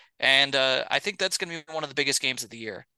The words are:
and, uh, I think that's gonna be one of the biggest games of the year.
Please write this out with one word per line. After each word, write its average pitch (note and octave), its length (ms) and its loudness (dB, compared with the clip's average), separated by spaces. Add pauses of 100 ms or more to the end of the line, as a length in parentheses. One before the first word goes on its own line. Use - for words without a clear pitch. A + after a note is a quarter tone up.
(180)
and, C3+ 380 4
uh, C3 340 2
I C#3 80 2
think G3 200 -4
that's F#3 200 -2
gonna E3+ 260 -8
be D#3+ 80 -14
one D#3 120 -4
of C#3 60 -8
the C#3 40 -16
biggest C#3 260 2
games B2+ 220 -2
of G#2+ 80 -12
the A#2 80 -14
year. A2 400 -10